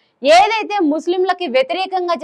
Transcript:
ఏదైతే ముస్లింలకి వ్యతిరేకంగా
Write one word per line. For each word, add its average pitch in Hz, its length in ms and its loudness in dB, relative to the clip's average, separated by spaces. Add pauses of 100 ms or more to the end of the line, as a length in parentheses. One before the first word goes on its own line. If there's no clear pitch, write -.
(240)
ఏదైతే 415 600 2
ముస్లింలకి 359 640 -2
వ్యతిరేకంగా 349 680 -2 (100)